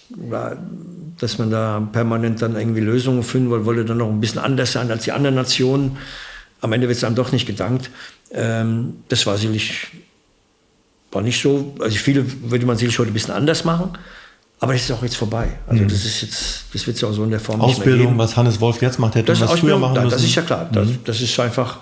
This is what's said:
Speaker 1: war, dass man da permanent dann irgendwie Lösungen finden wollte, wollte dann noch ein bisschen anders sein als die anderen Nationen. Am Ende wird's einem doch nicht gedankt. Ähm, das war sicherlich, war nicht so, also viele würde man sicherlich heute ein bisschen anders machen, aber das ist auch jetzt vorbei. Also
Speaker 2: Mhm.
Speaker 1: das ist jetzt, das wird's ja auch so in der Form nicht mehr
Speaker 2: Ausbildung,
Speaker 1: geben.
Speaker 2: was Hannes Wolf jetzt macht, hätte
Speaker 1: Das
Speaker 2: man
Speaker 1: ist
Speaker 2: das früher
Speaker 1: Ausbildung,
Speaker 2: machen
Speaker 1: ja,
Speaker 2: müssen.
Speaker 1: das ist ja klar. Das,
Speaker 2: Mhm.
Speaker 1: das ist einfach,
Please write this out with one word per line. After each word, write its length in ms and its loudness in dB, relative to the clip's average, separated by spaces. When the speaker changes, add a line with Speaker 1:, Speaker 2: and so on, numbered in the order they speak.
Speaker 1:
war, 460 -8
dass 180 -4
man 140 0
da 400 0
permanent 500 0
dann 140 -2
irgendwie 240 0
Lösungen 440 2
finden 260 0
wollte, 160 0
wollte 200 0
dann 120 -2
noch 120 0
ein 120 0
bisschen 180 -2
anders 320 0
sein 180 -2
als 140 -4
die 80 -4
anderen 240 2
Nationen. 640 2
Am 100 -2
Ende 160 2
wird's 160 0
einem 120 2
doch 180 0
nicht 120 2
gedankt. 440 -2
Ähm, 600 -2
das 160 0
war 120 0
sicherlich, 500 -2
war 100 -4
nicht 200 -2
so, 380 0
also 180 -2
viele 280 2
würde 160 2
man 120 2
sicherlich 220 0
heute 120 2
ein 20 -2
bisschen 200 -2
anders 320 0
machen, 320 -2
aber 120 0
das 120 2
ist 80 -2
auch 120 -4
jetzt 140 -4
vorbei. 320 -2
Also 160 4
Speaker 2:
Mhm. 60 4
Speaker 1:
das 160 0
ist 160 -4
jetzt, 420 -6
das 140 -4
wird's 140 -4
ja 80 0
auch 40 -2
so 120 0
in 60 0
der 100 -2
Form 180 -2
nicht 80 4
mehr 120 2
Speaker 2:
Ausbildung, 280 6
Speaker 1:
geben. 100 4
Speaker 2:
was 200 2
Hannes 240 4
Wolf 200 2
jetzt 160 0
macht, 180 2
hätte 100 2
Speaker 1:
Das 140 4
Speaker 2:
man 80 4
Speaker 1:
ist 40 4
Speaker 2:
das 80 4
früher 160 4
Speaker 1:
Ausbildung, 60 4
Speaker 2:
machen 140 2
Speaker 1:
ja, 80 4
Speaker 2:
müssen. 120 2
Speaker 1:
das 80 4
ist 120 4
ja 60 2
klar. 300 -2
Das, 160 4
Speaker 2:
Mhm. 160 0
Speaker 1:
das 180 -2
ist 180 -2
einfach, 420 0